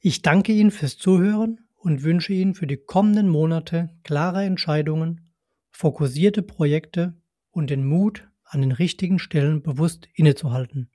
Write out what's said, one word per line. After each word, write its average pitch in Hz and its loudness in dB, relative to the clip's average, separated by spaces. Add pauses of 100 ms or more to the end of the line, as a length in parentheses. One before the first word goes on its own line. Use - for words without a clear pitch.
Ich - 0
danke 180 2
Ihnen 214 4
fürs - -6
Zuhören 208 0 (160)
und 147 -2
wünsche 165 0
Ihnen 190 0
für 160 -8
die 139 -6
kommenden 208 2
Monate 165 0 (120)
klare 175 -2
Entscheidungen, 160 -4 (400)
fokussierte 156 0
Projekte 165 -2 (380)
und 147 -4
den 135 -2
Mut, 196 0 (180)
an - -6
den 135 0
richtigen 180 0
Stellen 151 0
bewusst 156 -4
innezuhalten. 131 0